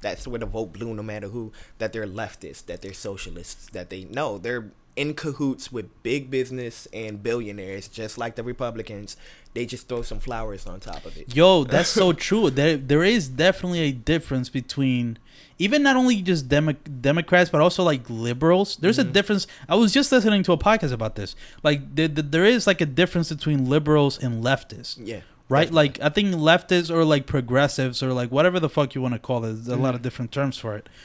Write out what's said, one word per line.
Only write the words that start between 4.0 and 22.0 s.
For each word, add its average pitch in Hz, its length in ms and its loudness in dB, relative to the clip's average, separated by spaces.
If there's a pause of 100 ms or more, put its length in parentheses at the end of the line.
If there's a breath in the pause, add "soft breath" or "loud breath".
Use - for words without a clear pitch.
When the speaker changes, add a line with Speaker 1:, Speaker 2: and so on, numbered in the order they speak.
Speaker 1:
no, 117 280 -6
they're 113 320 -8 (260)
in 147 180 -4
cahoots 139 560 -6
with 110 160 -10 (160)
big 131 280 -4
business 127 640 -6
and 107 300 -12
billionaires, 101 640 -6
just 110 320 -10
like 117 160 -8
the 117 80 -8
Republicans. 113 720 -10 (380 loud breath)
They 117 120 -4
just - 220 -12
throw 120 140 -6
some 117 180 -6
flowers 113 460 -6
on 92 140 -12
top 82 260 -12
of 82 100 -14
it. - 180 -12
Speaker 2:
Yo, 170 300 8
that's 147 240 2
so 185 240 4
Speaker 1:
<laughs> - 160 -6
Speaker 2:
true. 208 220 4
There, 143 260 2
there 139 280 2
is 196 240 2
definitely 175 520 0
a 147 120 2
difference 131 560 -2
between 123 680 -2 (400 soft breath)
even 233 240 2
not 277 140 4
only 254 260 4
just 165 260 0
Demo-, 147 240 4
Democrats, 151 800 2
but 151 100 4
also, 180 240 4
like, 135 240 0
liberals. 127 680 0
There's 208 220 2
Speaker 1:
Mm-hmm. 196 120 2
Speaker 2:
a - 20 -2
difference. 202 340 2 (220 loud breath)
I 160 80 2
was 214 160 6
just 269 200 2
listening 208 320 4
to 180 80 4
a 160 60 4
podcast 202 340 2
about 113 240 -4
this. 101 180 -8 (280 loud breath)
Like, 139 320 0
the, 160 120 2